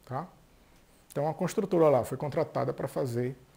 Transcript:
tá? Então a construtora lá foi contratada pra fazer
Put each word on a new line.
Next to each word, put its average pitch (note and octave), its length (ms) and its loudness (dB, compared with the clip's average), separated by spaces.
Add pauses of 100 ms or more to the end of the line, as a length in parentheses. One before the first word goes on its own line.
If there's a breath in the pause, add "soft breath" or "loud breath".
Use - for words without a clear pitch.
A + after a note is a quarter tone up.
tá? C#3+ 220 -8 (840 soft breath)
Então D3 160 -2
a D#3 60 -4
construtora F3 540 2
lá B2 160 4
foi C3 140 -6
contratada C#3+ 540 -2
pra - 160 -6
fazer B2+ 480 -2 (200 soft breath)